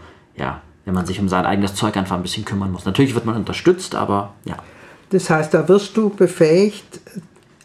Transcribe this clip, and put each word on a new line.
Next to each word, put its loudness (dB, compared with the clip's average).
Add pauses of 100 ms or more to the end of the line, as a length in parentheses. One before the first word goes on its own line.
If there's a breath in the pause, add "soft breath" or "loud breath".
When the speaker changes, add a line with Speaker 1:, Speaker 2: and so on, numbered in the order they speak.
(360 loud breath)
Speaker 1:
ja, -8 (220)
wenn -4
man 0
sich -6
um 0
sein 0
eigenes 0
Zeug -2
einfach -2
ein -4
bisschen -8
kümmern -4
muss. -8
Natürlich 2
wird -2
man -2
unterstützt, -2
aber -2 (120)
ja. -10 (560 loud breath)
Speaker 2:
Das 0
heißt, 2
da 2
wirst 4
du 2
befähigt, 2 (640)